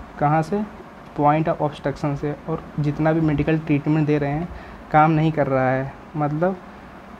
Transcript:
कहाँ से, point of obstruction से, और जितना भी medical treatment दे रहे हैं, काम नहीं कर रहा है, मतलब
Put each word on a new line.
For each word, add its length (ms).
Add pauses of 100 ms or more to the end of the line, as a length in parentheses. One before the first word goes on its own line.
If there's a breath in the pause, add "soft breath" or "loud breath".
(200)
कहाँ 220
से, 220 (540)
point 300
of 140
obstruction 540
से, 200 (140)
और 140 (160)
जितना 320
भी 100
medical 380
treatment 480
दे 100
रहे 140
हैं, 160 (440 loud breath)
काम 200
नहीं 200
कर 160
रहा 220
है, 240 (220)
मतलब 420 (640)